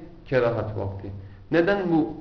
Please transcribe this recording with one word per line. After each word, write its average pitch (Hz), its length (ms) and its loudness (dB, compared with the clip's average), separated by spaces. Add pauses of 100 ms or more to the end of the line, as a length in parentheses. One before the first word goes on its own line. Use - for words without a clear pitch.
(260)
kerahat 117 520 0
vakti. 101 340 -6 (400)
Neden 175 280 4 (120)
bu 156 300 2